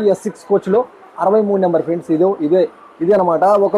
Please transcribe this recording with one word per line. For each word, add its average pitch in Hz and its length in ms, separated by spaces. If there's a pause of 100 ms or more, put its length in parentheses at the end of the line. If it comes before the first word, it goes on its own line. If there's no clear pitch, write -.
(120)
ఎస్ - 160
సిక్స్ - 240
కోచ్లో 202 300 (420)
అరవై 208 240
మూడు 196 180
నెంబర్ 165 220
ఫ్రెండ్స్. 170 300
ఇదో, 185 120 (180)
ఇదే, 180 140 (400)
ఇదే 185 160
అనమాట. 170 260 (240)
ఒక 208 100